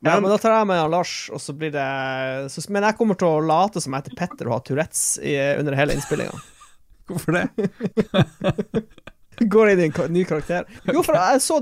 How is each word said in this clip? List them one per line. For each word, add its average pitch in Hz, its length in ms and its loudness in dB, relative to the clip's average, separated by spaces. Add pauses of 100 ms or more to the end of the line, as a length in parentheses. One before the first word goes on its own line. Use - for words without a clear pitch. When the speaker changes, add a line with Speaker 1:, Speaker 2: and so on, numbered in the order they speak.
Speaker 1:
Ja, 160 100 2
Speaker 2:
Men 202 80 4
Speaker 1:
men 196 100 2
da 214 60 4
tar 226 220 2
jeg 214 80 2
med 185 100 0
han 160 140 0
Lars, - 420 -2
og 147 80 -10
så 143 160 -10
blir 156 160 -6
det, 143 100 -2 (720)
så, 170 160 -8
men 202 140 0
jeg 214 120 2
kommer 214 220 0
til 180 100 2
å 156 140 4
late 160 400 2
som 135 120 -6
jeg 139 100 -4
heter - 120 -16
Petter - 320 -6
og 120 60 0
har 120 80 -2
Tourettes - 560 -4
i, - 160 -4 (240)
under 143 180 -2
hele 143 220 2
innspillinga. - 340 -4 (400)
Speaker 3:
<laughs> - 380 -20
Hvorfor 175 240 -2
det? 180 180 0
Speaker 1:
<laughs> 202 800 0 (1120)
Går 214 300 6
inn 185 100 6
i 165 60 4
en 151 80 0
ka-, 151 120 0
ny 175 200 2
karakter. 175 400 -4 (180)
Jo, 285 160 2
for 320 160 2
jeg 220 240 4
så 320 200 0